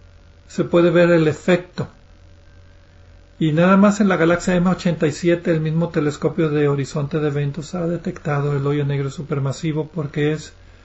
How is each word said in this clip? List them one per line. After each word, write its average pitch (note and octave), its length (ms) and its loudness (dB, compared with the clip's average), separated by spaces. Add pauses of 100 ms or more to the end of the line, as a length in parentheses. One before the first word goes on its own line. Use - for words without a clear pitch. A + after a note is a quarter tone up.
(480)
se - 160 -4
puede F3 260 4
ver E3+ 200 4
el D#3+ 180 4
efecto. F3 600 -2 (1500)
Y D#3 140 0
nada F3 240 4
más G3+ 240 4
en G#3 80 4
la F3+ 80 2
galaxia F3 400 2
M F3 120 2
ochenta E3+ 380 0
y D3 60 0
siete, E3+ 380 0
el D#3+ 100 2
mismo D#3+ 300 -2
telescopio D#3 580 -2
de D3 180 0
horizonte C#3+ 540 -2
de D3+ 80 0
eventos C#3+ 460 -6
ha F3 120 -4
detectado D3+ 720 -4
el C#3 100 -2
hoyo C#3+ 180 0
negro C#3 260 -4
supermasivo, D3 840 -4
porque D3 380 -4
es, D3+ 200 -10 (320)